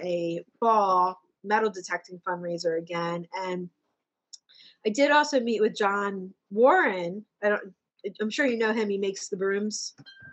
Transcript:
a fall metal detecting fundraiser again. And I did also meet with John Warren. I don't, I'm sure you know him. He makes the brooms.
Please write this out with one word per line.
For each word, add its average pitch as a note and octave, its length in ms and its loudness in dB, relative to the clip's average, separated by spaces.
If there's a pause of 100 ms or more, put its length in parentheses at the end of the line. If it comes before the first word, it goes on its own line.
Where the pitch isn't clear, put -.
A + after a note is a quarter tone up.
a E3+ 420 -4 (160)
fall F#3+ 600 4 (220)
metal G#3+ 260 2
detecting F3+ 580 -8
fundraiser F3 520 -2
again. E3+ 560 -4
And F#3 340 -6 (1160)
I A3 40 2
did C#4 200 2
also D4 300 4
meet A3+ 200 0
with G#3+ 140 2
John G3+ 580 -2 (180)
Warren. G#3+ 760 2 (180)
I G#3 80 2
don't, G3+ 240 -4 (460)
I'm G#3+ 100 -2
sure C#4+ 160 0
you A#3+ 100 2
know A3 160 2
him. A3+ 160 0
He G3 100 -2
makes G3 300 -4
the G3+ 80 -6
brooms. G3 580 -4 (380)